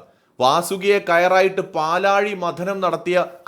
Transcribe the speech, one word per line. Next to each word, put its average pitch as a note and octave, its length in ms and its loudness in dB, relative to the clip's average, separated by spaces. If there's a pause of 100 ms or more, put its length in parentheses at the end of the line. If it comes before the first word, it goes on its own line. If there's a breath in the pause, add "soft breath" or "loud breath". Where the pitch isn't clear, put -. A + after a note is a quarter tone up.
(400 soft breath)
വാസുകിയെ F3+ 580 2
കയറായിട്ട് F#3 640 2
പാലാഴി F#3+ 720 0
മഥനം F3+ 460 -6
നടത്തിയ F3 440 -2 (240)